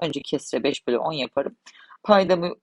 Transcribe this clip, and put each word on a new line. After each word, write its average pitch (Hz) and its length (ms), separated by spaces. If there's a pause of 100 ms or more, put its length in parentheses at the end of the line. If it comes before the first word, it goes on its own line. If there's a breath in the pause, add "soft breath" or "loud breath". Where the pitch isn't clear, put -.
Önce 151 200
kesre - 420
beş 139 240
bölü 120 100
on 156 160
yaparım. 139 440 (460 loud breath)
Paydamı 180 600